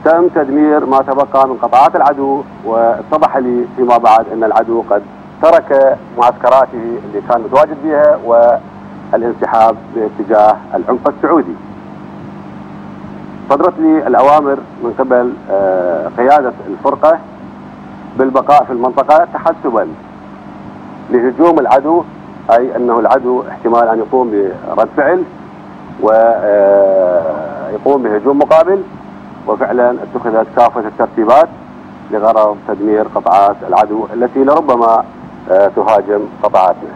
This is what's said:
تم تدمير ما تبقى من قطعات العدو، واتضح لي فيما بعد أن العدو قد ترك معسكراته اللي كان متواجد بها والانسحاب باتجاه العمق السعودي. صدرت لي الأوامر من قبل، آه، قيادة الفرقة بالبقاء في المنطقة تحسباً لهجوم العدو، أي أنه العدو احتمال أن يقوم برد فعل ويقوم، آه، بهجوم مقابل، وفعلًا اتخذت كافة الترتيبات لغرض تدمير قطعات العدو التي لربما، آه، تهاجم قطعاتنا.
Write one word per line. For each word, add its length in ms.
تم 240
تدمير 580
ما 120
تبقى 500
من 140
قطعات 340
العدو، 460
واتضح 720
لي 280
فيما 220
بعد 340
أن 120
العدو 460
قد 120
ترك 560
معسكراته 880
اللي 240
كان 120
متواجد 440
بها 420
والانسحاب 1500
باتجاه 600
العمق 340
السعودي. 460
صدرت 280
لي 280
الأوامر 500
من 160
قبل، 340
آه، 580
قيادة 340
الفرقة 520
بالبقاء 460
في 80
المنطقة 640
تحسباً 540
لهجوم 480
العدو، 460
أي 180
أنه 220
العدو 520
احتمال 380
أن 100
يقوم 320
برد 200
فعل 260
ويقوم، 2000
آه، 20
بهجوم 300
مقابل، 440
وفعلًا 440
اتخذت 560
كافة 240
الترتيبات 680
لغرض 460
تدمير 460
قطعات 420
العدو 460
التي 300
لربما، 600
آه، 260
تهاجم 440
قطعاتنا. 540